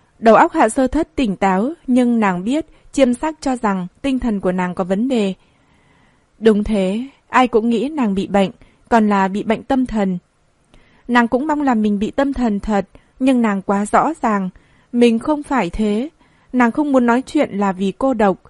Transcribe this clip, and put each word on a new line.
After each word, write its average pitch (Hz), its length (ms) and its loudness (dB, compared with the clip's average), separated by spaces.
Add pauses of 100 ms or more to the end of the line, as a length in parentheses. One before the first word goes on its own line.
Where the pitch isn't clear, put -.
(200)
Đầu 220 160 6
óc 330 180 4
Hạ 254 160 2
Sơ 262 180 0
Thất - 280 -4
tỉnh 208 200 -2
táo, 202 380 0 (140)
nhưng 247 320 2
nàng 185 240 0
biết 277 220 -2 (260)
Chiêm 254 220 2
Sắc 311 280 -4
cho 262 140 -2
rằng 190 320 -2 (140)
tinh 262 180 -2
thần 214 200 -4
của 185 120 -2
nàng 180 240 -4
có 190 80 -4
vấn 190 240 -2
đề. 214 260 -2 (1080)
Đúng 208 240 4
thế, 208 440 -2 (220)
ai 254 180 2
cũng 233 220 0
nghĩ 233 200 -2
nàng 247 260 -2
bị 196 120 -4
bệnh, 190 240 0 (380)
còn 214 200 2
là 196 180 2
bị 196 160 -4
bệnh 214 200 -4
tâm 262 220 0
thần. 196 320 -2 (880)
Nàng 240 200 4
cũng 262 200 -2
mong 294 140 -2
là 269 120 2
mình 214 260 0
bị 208 120 -4
tâm 277 220 -2
thần 220 260 -2
thật, 196 260 -2 (340)
nhưng 262 220 2
nàng 202 200 0
quá 202 240 -2
rõ 226 360 2
ràng, 202 280 0 (420)
mình 240 280 4
không 294 240 -2
phải 220 260 -2
thế. 214 400 -2 (440)
Nàng 247 180 2
không 294 200 -2
muốn 254 140 2
nói 240 200 2
chuyện - 320 -2
là 202 140 0
vì 190 260 -4
cô 269 160 -2
độc, 208 240 0 (120)